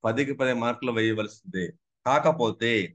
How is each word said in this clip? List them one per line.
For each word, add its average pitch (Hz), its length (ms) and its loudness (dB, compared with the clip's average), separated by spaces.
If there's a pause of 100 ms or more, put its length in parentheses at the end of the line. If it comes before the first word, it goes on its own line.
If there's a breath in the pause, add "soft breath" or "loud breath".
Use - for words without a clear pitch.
పదికి 131 300 0
పది 127 180 0
మార్కులు 120 400 -2
వేయవలసిందే. 107 800 -2 (340)
కాకపోతే 117 880 2